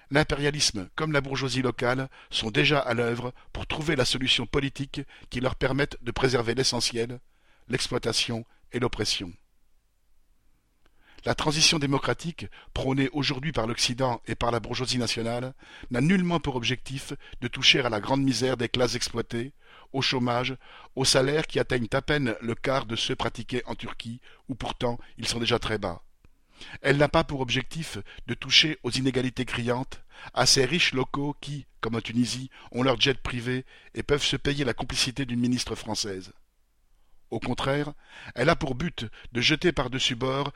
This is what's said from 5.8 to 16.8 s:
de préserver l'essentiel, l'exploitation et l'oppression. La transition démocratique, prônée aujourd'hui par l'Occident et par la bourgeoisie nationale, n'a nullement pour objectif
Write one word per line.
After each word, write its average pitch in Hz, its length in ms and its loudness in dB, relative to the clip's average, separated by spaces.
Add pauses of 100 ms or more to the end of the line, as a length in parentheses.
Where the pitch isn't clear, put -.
de 117 80 -4
préserver 120 440 2
l'essentiel, 120 640 -2 (480)
l'exploitation 117 800 -2 (260)
et 120 80 -2
l'oppression. 107 500 -2 (2000)
La 120 80 2
transition 156 440 4
démocratique, 139 640 0 (300)
prônée 131 400 2
aujourd'hui 143 360 -2
par 113 160 0
l'Occident 120 600 0
et 113 80 -2
par 120 160 0
la 117 100 2
bourgeoisie 123 380 -2
nationale, 120 560 -2 (360)
n'a 123 120 2
nullement 175 360 4
pour 143 160 -2
objectif 127 600 -4 (260)